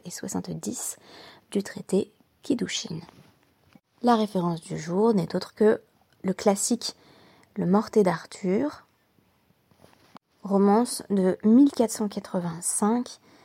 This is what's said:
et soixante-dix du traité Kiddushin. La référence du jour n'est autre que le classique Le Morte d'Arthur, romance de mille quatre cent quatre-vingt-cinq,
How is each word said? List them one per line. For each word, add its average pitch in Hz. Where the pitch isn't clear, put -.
et 175
soixante-dix -
du 202
traité -
Kiddushin. -
La 240
référence 175
du -
jour 185
n'est 165
autre -
que 214
le 185
classique -
Le 180
Morte 208
d'Arthur, 190
romance 202
de 185
mille 254
quatre 226
cent 214
quatre-vingt-cinq, 196